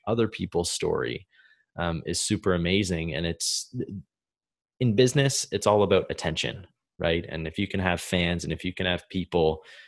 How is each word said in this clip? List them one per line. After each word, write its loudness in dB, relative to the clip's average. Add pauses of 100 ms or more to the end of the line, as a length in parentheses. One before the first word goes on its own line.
other 2
people's -4
story, -2 (500)
um, -2
is -4
super 0
amazing. 0
And -2
it's, -4 (1080)
in 2
business, 4
it's 0
all 6
about 4
attention, -4 (320)
right? 0
And -6
if -6
you 0
can -4
have 0
fans 0
and -4
if -6
you -4
can -2
have -2
people 2 (260)